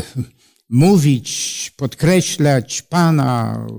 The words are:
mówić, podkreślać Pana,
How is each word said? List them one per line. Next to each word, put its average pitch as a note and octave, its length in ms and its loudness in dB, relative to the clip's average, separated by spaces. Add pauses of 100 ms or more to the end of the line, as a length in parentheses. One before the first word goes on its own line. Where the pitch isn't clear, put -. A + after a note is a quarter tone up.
(680)
mówić, C#3+ 1080 2
podkreślać D3 1080 0
Pana, B2+ 840 0 (120)